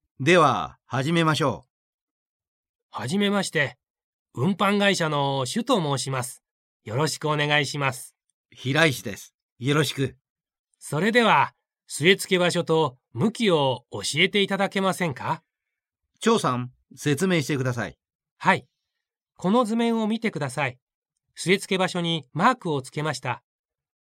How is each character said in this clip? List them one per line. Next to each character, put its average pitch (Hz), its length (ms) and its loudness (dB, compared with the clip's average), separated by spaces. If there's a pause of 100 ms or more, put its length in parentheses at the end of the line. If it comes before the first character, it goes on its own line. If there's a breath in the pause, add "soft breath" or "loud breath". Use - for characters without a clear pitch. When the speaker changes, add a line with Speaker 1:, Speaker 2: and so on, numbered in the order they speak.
(200)
Speaker 1:
で 160 180 4
は、 113 480 2
始 135 280 -4
め 165 100 2
ま 156 120 2
し 127 60 -2
ょ 117 240 -2 (1300)
う。 - 60 -10
Speaker 2:
は 110 80 -6
じ 170 100 -2
め 202 120 2
ま 202 140 0
し - 60 -8
て。 147 280 -2 (580)
運 147 160 2
搬 202 260 2
会 202 180 4
社 165 140 0
の 139 380 0
朱 226 160 -4
と 233 180 2
申 139 220 0
し 135 80 -6
ま 131 100 -2
す。 - 220 -12 (400)
よ 107 120 -6
ろ 151 120 2
し - 100 -4
く 151 120 -4
お 151 80 0
願 147 220 2
い 143 60 0
し 147 140 -6
ま 135 140 0
す。 - 220 -18 (360)
Speaker 1:
平 156 340 0
石 143 180 0
で 98 140 -10
す。 - 160 -20 (240)
よ 139 180 0
ろ 151 80 2
し 123 100 -4
く。 139 240 -6 (640)
Speaker 2:
そ - 200 -6
れ 208 120 0
で 233 120 4
は、 156 300 4 (360)
据 160 220 4
え 196 40 6
付 - 200 -2
け 175 40 4
場 175 120 2
所 170 120 0
と 160 340 0 (160)
向 214 180 0
き 214 200 2
を 135 400 0
教 104 100 -10 (140)
え 180 140 2
て 202 120 0
い 196 60 0
た 196 100 -2
だ 190 120 0
け 196 120 -4
ま 190 120 0
せ 170 140 -2
ん 139 60 -4
か？ 147 300 -8 (760)
Speaker 1:
張 220 180 4
さ 151 140 -2
ん、 123 200 -4 (240)
説 147 320 0
明 175 140 2
し - 60 -4
て 151 100 -2
く 127 60 -2
だ 123 100 -2
さ 113 140 -6
い。 71 100 -16 (400)
Speaker 2:
は 185 160 2
い。 - 140 -6 (680)
こ 180 160 -2
の 247 120 4
図 220 120 -2
面 233 240 0
を 220 80 0
見 220 120 -2
て 220 100 -4
く 156 100 -8
だ 139 100 -4
さ 147 180 -4
い。 143 100 -10 (580)
据 170 180 0
え 202 40 2
付 190 180 -4
け - 20 0
場 185 100 0
所 180 140 -4
に 165 320 -4
マ 214 200 2
ー - 20 -10
ク 175 180 -4
を 139 80 -2
つ 127 80 -12
け 151 140 -6
ま 156 100 -4
し - 60 -10
た。 127 240 -8 (580)